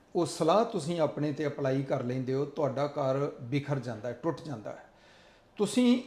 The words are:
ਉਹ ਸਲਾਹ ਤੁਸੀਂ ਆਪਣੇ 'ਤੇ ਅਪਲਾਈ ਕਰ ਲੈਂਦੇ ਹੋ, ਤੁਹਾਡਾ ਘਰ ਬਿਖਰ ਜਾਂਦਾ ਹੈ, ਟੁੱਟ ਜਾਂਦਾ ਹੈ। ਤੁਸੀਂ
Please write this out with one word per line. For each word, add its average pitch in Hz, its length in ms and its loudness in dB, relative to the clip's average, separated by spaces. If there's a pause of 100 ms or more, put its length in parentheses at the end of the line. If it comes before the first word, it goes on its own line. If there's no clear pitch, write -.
(160)
ਉਹ 170 100 4
ਸਲਾਹ 180 400 4
ਤੁਸੀਂ 170 340 -4
ਆਪਣੇ 147 320 0
'ਤੇ 147 160 -2
ਅਪਲਾਈ 139 360 0
ਕਰ 135 200 -2
ਲੈਂਦੇ 127 300 -2
ਹੋ, 139 120 0
ਤੁਹਾਡਾ 143 420 -2
ਘਰ 143 440 0 (100)
ਬਿਖਰ 135 380 -2
ਜਾਂਦਾ 117 300 -8
ਹੈ, 120 140 -8
ਟੁੱਟ 160 180 -2
ਜਾਂਦਾ 117 300 -10
ਹੈ। - 180 -16 (680)
ਤੁਸੀਂ 247 500 4